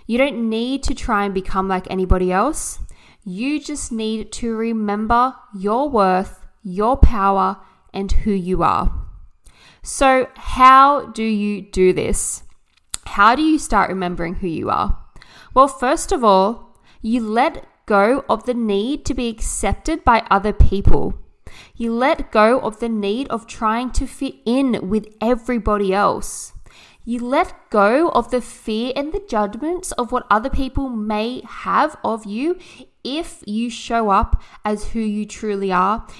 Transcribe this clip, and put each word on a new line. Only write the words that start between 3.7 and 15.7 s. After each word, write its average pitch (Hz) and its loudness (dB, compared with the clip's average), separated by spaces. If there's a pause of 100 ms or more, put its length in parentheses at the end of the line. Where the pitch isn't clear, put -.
need 220 -6
to 226 -4
remember 226 0 (200)
your 214 0
worth, 190 0 (160)
your 208 0
power, 196 2 (340)
and 196 -4
who - 2
you 185 -2
are. - 0 (880)
So 262 2
how 269 6
do 220 -6
you 208 -2
do 185 2
this? - -4 (600)
How 208 4
do 311 0
you 311 4
start - 0
remembering 175 -4
who 196 -6
you 104 -4
are? 98 0 (580)
Well, 269 6
first 269 -2